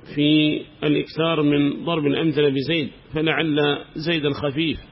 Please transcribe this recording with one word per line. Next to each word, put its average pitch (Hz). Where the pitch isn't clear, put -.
في 151
الإكثار 151
من 143
ضرب 165
الأمثلة 143
بزيد، 139
فلعل 147
زيدا 156
خفيف 139